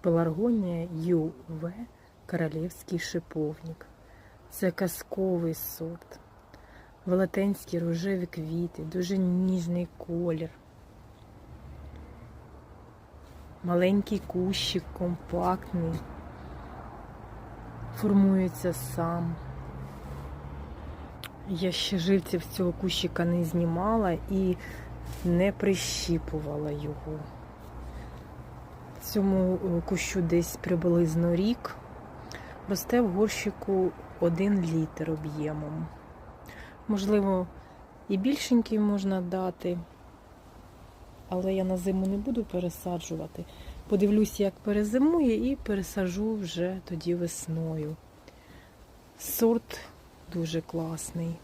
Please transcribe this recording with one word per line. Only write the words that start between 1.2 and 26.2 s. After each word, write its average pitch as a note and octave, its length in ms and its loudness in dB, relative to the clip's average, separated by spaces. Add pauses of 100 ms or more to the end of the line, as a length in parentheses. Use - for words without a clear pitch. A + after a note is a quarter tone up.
В, E3 240 -6 (540)
королівський E3 720 -4
шиповник. D#3+ 880 -4 (640)
Це F#3+ 200 0
казковий F3 840 0
сорт. - 640 -10 (880)
Велетенські F#3+ 720 2
рожеві E3+ 480 0
квіти, E3 560 -4
дуже F3+ 360 -2
ніжний F3+ 680 2 (100)
колір. E3+ 520 -2 (3250)
Маленький F#3 540 4
кущик, F#3 680 0 (140)
компактний. F3 1000 0 (2000)
Формується F#3+ 760 6
сам. E3+ 640 0 (2250)
Я F#3 240 0
ще - 260 0
живців F3+ 440 4
з - 40 -10
цього F3 260 0
кущика F3 520 0
не F3 200 4
знімала F3 720 2 (120)
і F#3+ 260 4 (680)
не F3+ 280 6
прищіпувала D#3 1160 0